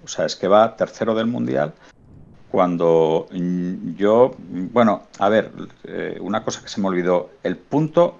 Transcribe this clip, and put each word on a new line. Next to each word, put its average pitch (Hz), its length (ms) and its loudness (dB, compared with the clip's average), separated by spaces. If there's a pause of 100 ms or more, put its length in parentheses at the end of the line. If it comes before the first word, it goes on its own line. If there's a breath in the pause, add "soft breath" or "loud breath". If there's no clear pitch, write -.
O - 40 -20
sea, - 180 -4
es 76 100 -6
que 98 120 -4
va 107 280 4
tercero 110 380 -4
del 113 140 -2
Mundial 127 460 -4 (800 soft breath)
cuando, 82 800 2
mm, 90 640 -6
yo, 113 400 4 (140)
bueno, 101 540 0 (160)
a 98 100 2
ver, 107 220 2 (320)
eh, 85 360 -10
una 101 240 -6
cosa - 200 -8
que - 60 -20
se - 120 -6
me 98 60 0
olvidó. 90 420 0 (140)
El 90 120 -2
punto, 156 640 0